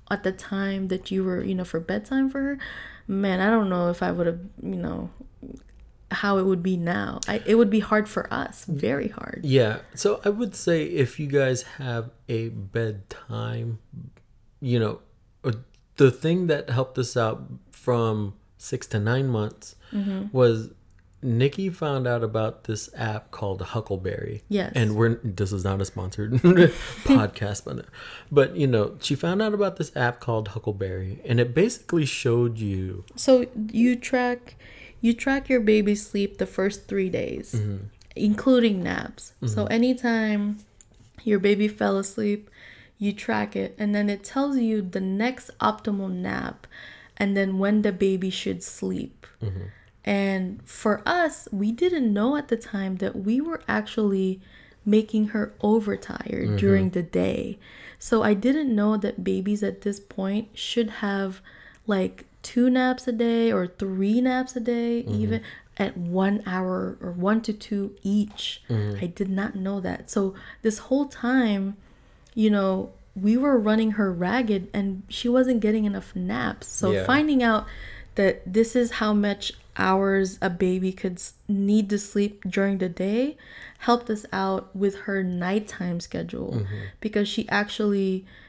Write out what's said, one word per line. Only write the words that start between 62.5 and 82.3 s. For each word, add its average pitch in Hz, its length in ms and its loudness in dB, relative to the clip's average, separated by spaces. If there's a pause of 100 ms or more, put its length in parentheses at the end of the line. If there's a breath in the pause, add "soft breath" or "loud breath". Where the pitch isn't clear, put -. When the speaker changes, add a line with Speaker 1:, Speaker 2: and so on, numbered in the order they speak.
Speaker 1:
naps 254 380 2
a 247 40 0
day 233 400 2
or 185 140 0
three 196 540 0
naps 254 360 0
a 247 40 -4
day, 233 420 -2
Speaker 2:
Mm-hmm. 208 200 -2
Speaker 1:
even 220 180 0 (360 loud breath)
at - 200 -4
one 190 500 0
hour 185 540 -4
or 180 120 -8
one 196 300 2
to 220 100 -4
two 202 500 -6
each. 208 680 -2
Speaker 2:
Mm-hmm. 104 340 -2
Speaker 1:
I - 40 -2
did 190 200 -4
not 196 280 -2
know 196 240 -4
that. - 300 -6
So 196 240 0 (280 loud breath)
this 214 160 0
whole 277 280 0
time, 214 720 2 (580 soft breath)
you 214 160 4
know, 190 420 2 (220)
we 208 220 2
were 269 220 4
running 214 340 2
her 202 200 0
ragged 196 600 0
and 196 360 -4
she - 200 -4
wasn't 247 320 4
getting 214 240 2
enough 196 300 -4
naps. - 540 -4
So - 240 0
Speaker 2:
Yeah. 190 120 2
Speaker 1:
finding 285 380 4
out 220 240 4 (480 loud breath)
that 196 320 2
this 220 300 2
is 240 160 2
how 214 200 0
much 202 400 0 (240)
hours 190 640 2
a 196 80 2
baby 185 420 0
could 185 220 -6
s-, - 180 -10 (160)
need 202 420 4
to 208 80 0
sleep 208 500 -2